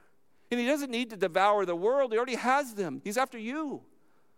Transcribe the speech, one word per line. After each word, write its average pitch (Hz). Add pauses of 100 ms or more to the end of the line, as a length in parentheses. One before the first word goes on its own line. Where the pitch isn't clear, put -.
(500)
And 240
he 240
doesn't 277
need 240
to 220
devour 190
the 175
world. 240
He 214
already 254
has 262
them. 180
He's 208
after 254
you. 240 (560)